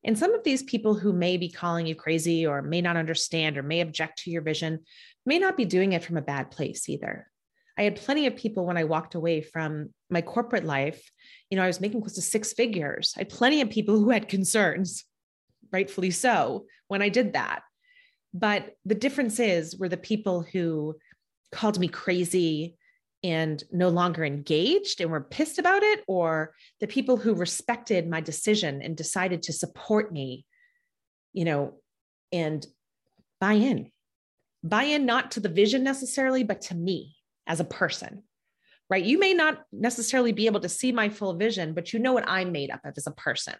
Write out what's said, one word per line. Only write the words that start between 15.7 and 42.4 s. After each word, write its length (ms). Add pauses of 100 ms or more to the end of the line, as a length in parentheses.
rightfully 380
so, 560 (220)
when 140
I 60
did 260
that. 280 (720)
But 500
the 100
difference 460
is, 360
were 120
the 80
people 460
who 540 (540)
called 280
me 100
crazy 880 (480)
and 480
no 160
longer 360
engaged 760
and 100
were 120
pissed 360
about 240
it, 240
or 480 (240)
the 80
people 300
who 180
respected 720
my 120
decision 600
and 160
decided 460
to 100
support 600
me, 340 (880)
you 120
know, 360 (500)
and 360 (760)
buy 140
in, 360 (720)
buy 220
in, 200
not 280
to 80
the 80
vision 340
necessarily, 640
but 160
to 160
me 400 (300)
as 120
a 60
person, 580 (680)
right? 160
You 140
may 160
not 380
necessarily 600
be 140
able 140
to 80
see 240
my 160
full 260
vision, 400
but 180
you 60
know 140
what 160
I'm 240